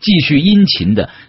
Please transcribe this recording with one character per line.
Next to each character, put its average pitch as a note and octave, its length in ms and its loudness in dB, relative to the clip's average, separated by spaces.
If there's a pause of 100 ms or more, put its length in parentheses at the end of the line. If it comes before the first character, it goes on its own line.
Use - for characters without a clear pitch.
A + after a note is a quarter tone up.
继 G3 180 0
续 C#3+ 200 0
殷 G3+ 260 2
勤 F#2 280 -2
地 G#2 160 -4 (200)